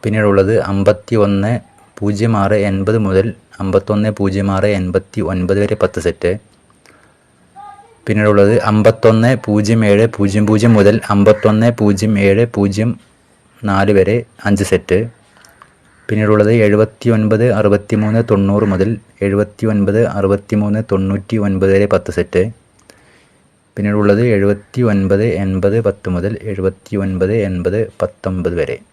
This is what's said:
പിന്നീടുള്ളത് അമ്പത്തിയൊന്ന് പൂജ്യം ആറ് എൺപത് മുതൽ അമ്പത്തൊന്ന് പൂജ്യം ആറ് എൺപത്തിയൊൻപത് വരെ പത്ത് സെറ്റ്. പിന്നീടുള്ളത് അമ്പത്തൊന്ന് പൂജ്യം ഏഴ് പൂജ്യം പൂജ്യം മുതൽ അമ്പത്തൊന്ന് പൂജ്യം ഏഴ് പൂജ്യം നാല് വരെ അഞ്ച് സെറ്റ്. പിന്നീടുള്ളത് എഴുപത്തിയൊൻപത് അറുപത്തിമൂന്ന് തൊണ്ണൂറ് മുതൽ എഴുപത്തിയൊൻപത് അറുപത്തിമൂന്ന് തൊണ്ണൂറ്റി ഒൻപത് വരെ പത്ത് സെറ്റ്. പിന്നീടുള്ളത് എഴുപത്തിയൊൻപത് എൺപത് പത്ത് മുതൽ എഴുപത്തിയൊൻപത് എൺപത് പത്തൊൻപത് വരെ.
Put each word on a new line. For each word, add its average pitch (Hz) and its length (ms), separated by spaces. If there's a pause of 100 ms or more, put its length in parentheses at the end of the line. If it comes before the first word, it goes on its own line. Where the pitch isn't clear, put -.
പിന്നീടുള്ളത് 104 500 (100)
അമ്പത്തിയൊന്ന് 101 880 (440)
പൂജ്യം 104 400
ആറ് 101 220 (100)
എൺപത് 98 280
മുതൽ 98 360 (260)
അമ്പത്തൊന്ന് 104 520
പൂജ്യം 98 400
ആറ് 95 140
എൺപത്തിയൊൻപത് 92 920
വരെ 104 240
പത്ത് - 160
സെറ്റ്. 87 340 (1700)
പിന്നീടുള്ളത് 107 560
അമ്പത്തൊന്ന് 113 720 (120)
പൂജ്യം 107 400
ഏഴ് 104 220
പൂജ്യം 104 400
പൂജ്യം 107 260
മുതൽ 104 240 (120)
അമ്പത്തൊന്ന് 107 600
പൂജ്യം 107 480
ഏഴ് 101 260 (100)
പൂജ്യം 101 360 (760)
നാല് 98 220
വരെ 98 260 (280)
അഞ്ച് 98 180
സെറ്റ്. 92 340 (1120)
പിന്നീടുള്ളത് 107 420 (140)
എഴുപത്തിയൊൻപത് 110 880
അറുപത്തിമൂന്ന് 107 800
തൊണ്ണൂറ് 98 320
മുതൽ 98 260 (320)
എഴുപത്തിയൊൻപത് 104 840
അറുപത്തിമൂന്ന് 104 840
തൊണ്ണൂറ്റി 98 460
ഒൻപത് 98 360
വരെ 101 200
പത്ത് - 180
സെറ്റ്. - 320 (1300)
പിന്നീടുള്ളത് 104 440 (140)
എഴുപത്തിയൊൻപത് 101 880 (200)
എൺപത് 95 400
പത്ത് 98 260
മുതൽ 92 320
എഴുപത്തിയൊൻപത് 95 920
എൺപത് 95 460 (220)
പത്തൊൻപത് 87 540
വരെ. 80 220 (160)